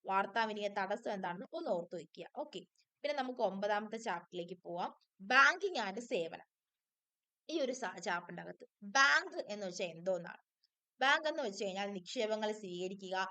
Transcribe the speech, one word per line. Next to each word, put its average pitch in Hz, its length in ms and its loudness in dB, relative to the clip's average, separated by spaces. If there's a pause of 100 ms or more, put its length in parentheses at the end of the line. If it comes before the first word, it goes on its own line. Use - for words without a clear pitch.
വാർത്താവിനിമയ 208 600 2
തടസ്സം 202 460 -2
എന്താണെന്നും 185 400 -4
ഒന്ന് 330 160 -4
ഓർത്തു 175 260 -2
വെക്കുക. 170 300 -12 (100)
ഓക്കെ, - 240 -8 (440)
പിന്നെ 285 100 0
നമുക്ക് 254 280 -2
ഒമ്പതാമത്തെ 208 560 0
chapter-ിലേക്ക് 175 680 -4
പോവാം. 175 280 -4 (300)
Banking 302 580 6
and 202 200 -2
സേവനം. 170 480 -4 (1000)
ഈ 320 100 0
ഒരു 262 120 2
സ-, 220 280 -4
chapter-ിന്റെ 175 420 -4
അകത്ത് 170 240 -12 (180)
ബാങ്ക് 285 680 4
എന്ന് 208 180 -6
വെച്ചാൽ 180 180 -4
എന്തോന്നാണ്? 170 560 -4 (600)
ബാങ്ക് 302 260 4
എന്ന് 302 160 0
വെച്ച് 208 200 -4
കഴിഞ്ഞാൽ 196 280 -2
നിക്ഷേപങ്ങൾ 214 600 0
സ്വീകരിക്കുക 185 640 -6 (160)